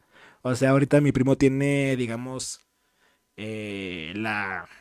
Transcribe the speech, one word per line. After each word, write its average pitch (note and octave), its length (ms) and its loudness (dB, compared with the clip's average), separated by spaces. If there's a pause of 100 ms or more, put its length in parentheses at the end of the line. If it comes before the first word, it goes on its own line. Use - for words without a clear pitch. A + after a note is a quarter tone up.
(460)
O B2+ 100 0
sea, C3 160 2
ahorita C#3 300 4
mi C#3+ 120 4
primo C3 240 4
tiene, C#3 600 2
digamos, B2 640 -8 (800)
eh, G2 760 -10
la G#2 520 -6 (140)